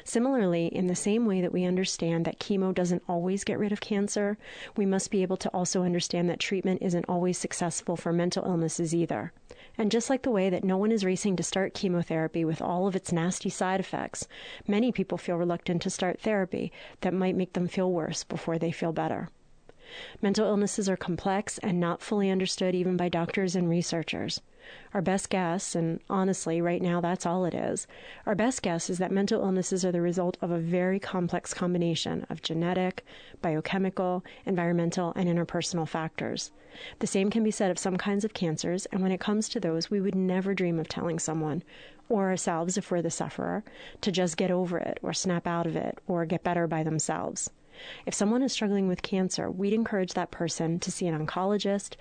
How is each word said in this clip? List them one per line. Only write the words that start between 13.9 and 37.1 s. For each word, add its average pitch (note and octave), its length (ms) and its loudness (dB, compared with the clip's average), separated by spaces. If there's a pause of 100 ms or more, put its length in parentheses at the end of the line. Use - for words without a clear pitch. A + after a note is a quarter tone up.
many G#3+ 240 2
people F#3 260 -2
feel F3 200 -2
reluctant E3+ 460 0
to F#3+ 60 0
start F3+ 300 -2
therapy G3 540 0 (260)
that F3+ 140 0
might F#3 240 2
make F#3 160 -2
them F3 160 0
feel F#3 200 0
worse E3 360 -2
before E3 340 -2
they E3 120 0
feel E3+ 200 -2
better. D#3+ 380 -2 (920)
Mental G#3 240 4
illnesses G#3 440 2
are F#3 80 2
complex F#3+ 600 -2
and F3+ 200 0
not E3+ 220 0
fully G3+ 280 0
understood F#3+ 460 2
even F3+ 220 2
by F3+ 120 2
doctors F3 460 0
and F3 140 2
researchers. E3 720 -2 (520)
Our G3+ 80 0
best F#3+ 300 0
guess, F#3 420 0
and E3 260 0 (120)
honestly, F#3 500 2
right F3 200 2
now F3 200 2
that's F3 240 0
all F3+ 200 2
it E3 100 0
is, - 320 -4 (400)
our G#3+ 80 2
best A3+ 260 0
guess E3+ 260 -2
is F3+ 120 -2
that F#3 120 0
mental G3+ 300 2
illnesses F#3 420 0
are F3+ 80 2
the F3 100 2
result F3 400 2
of F3 100 -2
a E3+ 80 2
very F3+ 400 2
complex F3+ 560 -2
combination E3+ 720 0
of E3 140 -8
genetic, F3+ 600 0 (380)
biochemical, F3+ 800 0 (220)
environmental, F3 720 2
and F#3 120 2
interpersonal E3+ 600 0
factors. - 640 -4 (480)
The G#3+ 80 -2
same G3 240 2